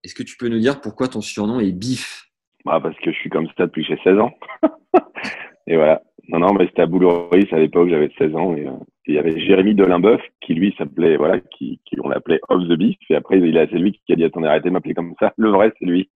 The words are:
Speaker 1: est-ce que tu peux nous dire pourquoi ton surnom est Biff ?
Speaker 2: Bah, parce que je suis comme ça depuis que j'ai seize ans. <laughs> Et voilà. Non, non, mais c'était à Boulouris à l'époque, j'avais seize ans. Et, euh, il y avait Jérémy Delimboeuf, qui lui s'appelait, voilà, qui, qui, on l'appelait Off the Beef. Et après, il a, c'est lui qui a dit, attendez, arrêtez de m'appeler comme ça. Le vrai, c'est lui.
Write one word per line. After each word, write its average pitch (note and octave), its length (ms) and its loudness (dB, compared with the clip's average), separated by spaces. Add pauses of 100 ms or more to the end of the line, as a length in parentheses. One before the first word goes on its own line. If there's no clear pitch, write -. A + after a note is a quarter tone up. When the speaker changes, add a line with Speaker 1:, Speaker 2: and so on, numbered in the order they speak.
Speaker 1:
est-ce - 100 -20
que C3 100 -12
tu - 140 -16
peux A#2+ 120 -4
nous A2+ 100 -2
dire C#3 220 0
pourquoi B2+ 260 -6
ton A2 140 -8
surnom A2 380 -4
est G2 120 0
Biff ? A#2 580 -8 (360)
Speaker 2:
Bah, D#2+ 160 0
parce D#2+ 180 -8
que E2+ 120 -4
je - 60 -6
suis - 120 -12
comme E2 180 -4 (100)
ça F2+ 80 0
depuis D#2+ 180 -6
que D#2 120 -4
j'ai - 80 -14
seize F#2+ 160 4
ans. A#2 140 0 (280)
<laughs> - 1040 -4
Et E2+ 80 0
voilà. D#2 260 4 (280)
Non, E2 100 -2
non, F#2 140 4
mais G2 140 2
c'était - 160 0
à - 20 4
Boulouris F2 680 2
à D#2+ 80 0
l'époque, F2 300 2
j'avais D2+ 280 0
seize D#2 160 -2
ans. E2 220 -2
Et, D2 100 -8
euh, C2+ 60 -10 (360)
il D2+ 80 0
y - 20 2
avait D#2+ 200 0
Jérémy F#2+ 380 2
Delimboeuf, F#2+ 460 4 (180)
qui - 140 -4
lui F#2+ 240 0
s'appelait, D#2 400 0
voilà, E2+ 240 0
qui, - 420 -14
qui, - 180 -12
on C#2 60 -8
l'appelait D#2 400 -2
Off F2+ 160 0
the E2+ 140 0
Beef. F#2+ 180 0 (140)
Et D#2+ 60 2
après, E2 220 0
il E2+ 200 2
a, D#2 100 2
c'est A2 100 -6
lui F#2 280 -2
qui - 80 0
a - 20 2
dit, E2 80 -2
attendez, D#2+ 240 -2
arrêtez D#2 220 0
de F2+ 40 -2
m'appeler E2 200 -4
comme E2+ 260 -8
ça. G#2 160 0
Le A2 140 0
vrai, G#2 280 2
c'est - 80 -10
lui. F2+ 300 -2